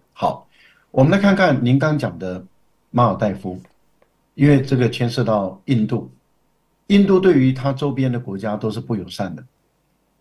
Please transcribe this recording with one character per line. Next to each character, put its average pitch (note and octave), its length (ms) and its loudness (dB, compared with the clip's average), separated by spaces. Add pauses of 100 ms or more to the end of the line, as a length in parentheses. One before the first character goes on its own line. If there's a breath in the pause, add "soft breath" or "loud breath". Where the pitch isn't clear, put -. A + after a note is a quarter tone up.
(120)
好， - 320 -6 (460 soft breath)
我 C3 140 4
们 D#3 80 4
来 G3 60 2
看 G3 180 4
看 D#3+ 280 2
您 B2+ 140 2
刚 D3+ 180 0
讲 G#2 220 -6
的 F#2 260 -10 (460)
马 A#2+ 140 2
尔 G2+ 120 0
代 G#2 160 -2
夫， F2+ 280 -10 (760)
因 D3 140 2
为 C#3+ 120 6
这 C3+ 160 -2
个 A#2+ 140 2
牵 A#2+ 180 -4
涉 A#2 140 -4
到 G2+ 440 -2
印 A2 200 0
度。 G#2 240 -6 (800)
印 G3+ 180 6
度 F#3+ 140 4
对 F3+ 180 4
于 C3 140 4
它 C3+ 200 -4
周 C#3+ 200 -4
边 C3 180 -2
的 A#2+ 80 -4
国 G2+ 180 -10
家 G#2+ 200 -6
都 G#2+ 140 -4
是 G#2 100 -8
不 A2+ 160 -6
友 F#2 120 -8
善 F#2 280 -8
的， - 80 -18 (760)